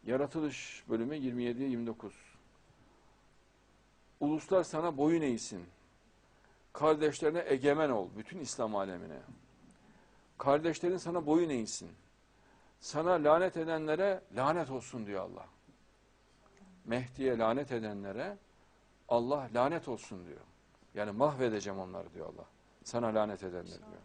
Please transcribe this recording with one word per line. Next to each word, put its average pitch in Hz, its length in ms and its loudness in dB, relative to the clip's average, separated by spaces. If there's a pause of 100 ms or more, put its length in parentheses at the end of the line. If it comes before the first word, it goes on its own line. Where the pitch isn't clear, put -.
Yaratılış 139 800 -4
bölümü 117 280 -2
yirmi 123 260 -4
yedi 120 200 -2
yirmi 120 240 -2
dokuz. 110 280 -10 (2000)
"Uluslar 156 420 2
sana 160 340 -2
boyun 156 260 4
eğsin. 110 440 -2 (1040)
Kardeşlerine 156 760 4
egemen 143 440 4
ol," 101 260 0
bütün 110 220 -12
İslam 117 380 -4
alemine. 90 420 -4 (1200)
"Kardeşlerin 156 580 2
sana 170 300 -4
boyun 160 240 4
eğsin. 107 420 -4 (880)
Sana 160 320 0
lanet 165 440 6
edenlere 160 680 0 (140)
lanet 147 340 2
olsun," 123 360 -8
diyor 98 160 -4
Allah. 90 240 -10 (1400)
Mehdi'ye 123 540 0
lanet 127 340 2
edenlere 110 680 -6 (680)
Allah 123 460 2
lanet 143 340 2
olsun 101 380 -8
diyor. 76 140 -16 (540)
Yani 104 160 -2
"Mahvedeceğim 110 680 0
onları," 90 360 -10
diyor 82 200 -10
Allah. 85 120 -16 (380)
"Sana 120 300 -2
lanet 107 280 2
edenler," 90 360 -8
diyor. 87 260 -18